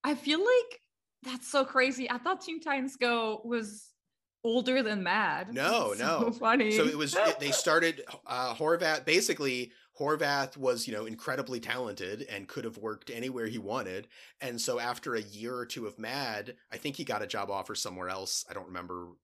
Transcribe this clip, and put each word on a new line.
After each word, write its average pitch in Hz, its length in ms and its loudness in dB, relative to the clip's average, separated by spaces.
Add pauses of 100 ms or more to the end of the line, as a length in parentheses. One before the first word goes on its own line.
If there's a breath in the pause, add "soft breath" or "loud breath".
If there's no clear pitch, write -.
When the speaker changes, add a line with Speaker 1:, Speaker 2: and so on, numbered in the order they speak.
Speaker 1:
I 285 120 2
feel 302 240 0
like 480 400 4 (440)
that's 254 280 -8
so 277 140 6
crazy. 254 440 2
I 247 100 0
thought 359 220 0
Teen 330 200 -8
Titans 269 340 -2
Go 226 480 2
was 226 460 -4 (560)
older 254 380 4
than 214 200 0
Mad. 185 500 0
Speaker 2:
No, 156 360 4
Speaker 1:
That's 101 100 -2
so 147 200 2
Speaker 2:
no. 233 120 2
Speaker 1:
funny. 226 400 4
Speaker 2:
So 214 140 6
it 151 120 2
was, 147 180 0
it, - 240 4
they 143 120 0
Speaker 1:
<laughs> - 0 -
Speaker 2:
started, 160 520 4 (240)
uh, 127 280 -2
Horvath, 156 500 2
basically, 143 680 2 (280 soft breath)
Horvath 143 580 0
was, 127 300 0
you 117 60 -4
know, 107 120 -4
incredibly 123 540 -4
talented 113 640 -6
and 101 240 -10
could 117 180 -8
have 113 120 -8
worked 107 320 -8
anywhere 120 380 -6
he 117 100 -6
wanted. 101 500 -6 (340 loud breath)
And 123 180 -6
so 120 200 0
after 120 360 -4
a 107 60 0
year 107 340 -8
or 123 100 -6
two 117 200 -8
of 101 140 -10
Mad, 117 560 -4 (160 soft breath)
I 113 60 -10
think 139 180 -6
he 151 80 -8
got 107 180 -2
a 101 60 -4
job 101 240 -4
offer 98 240 -4
somewhere 92 340 -6
else. 95 400 -4
I - 40 -12
don't 92 140 -10
remember 90 420 -8 (140)